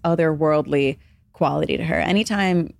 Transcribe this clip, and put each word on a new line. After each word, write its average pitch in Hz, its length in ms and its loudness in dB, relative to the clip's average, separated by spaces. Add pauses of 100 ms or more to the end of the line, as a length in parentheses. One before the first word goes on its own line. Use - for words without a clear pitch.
otherworldly 151 920 0 (360)
quality 151 440 0
to - 60 -6
her. 160 160 -2
Anytime 190 800 0